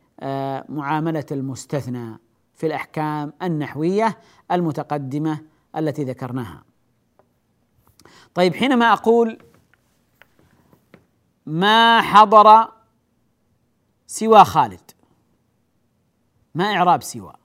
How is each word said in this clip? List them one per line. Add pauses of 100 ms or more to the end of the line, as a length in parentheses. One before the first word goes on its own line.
(200)
آه،
معاملة
المستثنى (360)
في
الأحكام (100)
النحوية (340)
المتقدمة (360)
التي
ذكرناها. (1700)
طيب،
حينما
أقول: (2000)
"ما
حضر (1400)
سوى
خالد"، (1600)
ما
إعراب
سوى؟ (120)